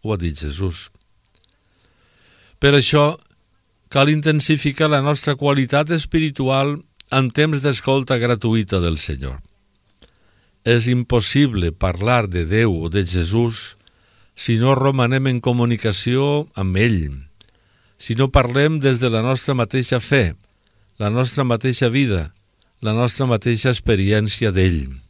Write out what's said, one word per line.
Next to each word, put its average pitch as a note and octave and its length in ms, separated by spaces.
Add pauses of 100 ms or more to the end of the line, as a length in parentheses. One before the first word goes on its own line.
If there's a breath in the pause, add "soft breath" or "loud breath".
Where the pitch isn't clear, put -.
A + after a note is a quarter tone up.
Ho G#2+ 120
ha - 20
dit E2 220
Jesús. D#2 480 (1800 soft breath)
Per C#3 160
això, D3 400 (720)
cal C#3 200
intensificar D3+ 800
la C#3+ 120
nostra C#3+ 320
qualitat C#3+ 560
espiritual C#3+ 840 (340)
en C3 240
temps D3+ 280
d'escolta C3+ 600
gratuïta A2+ 600
del E2 200
Senyor. C2+ 400 (1200 soft breath)
És A#2 240
impossible A#2+ 880
parlar G2+ 560
de F2 160
Déu G#2+ 280 (120)
o - 40
de G2 160
Jesús F#2+ 680 (600 soft breath)
si - 280
no C3 160
romanem C3 480
en B2 160
comunicació B2 1120
amb F#2+ 240
Ell, G#2+ 240 (960 soft breath)
si - 160
no C3 160
parlem C#3 480
des C3 240
de B2+ 80
la A2+ 160
nostra C3 320
mateixa B2 400
fe, A2+ 360 (640)
la G#2 120
nostra B2 360
mateixa A#2+ 440
vida, A2 420 (500)
la G#2+ 100
nostra A#2+ 380
mateixa A#2 400
experiència G#2+ 840
d'Ell. F2+ 380 (200)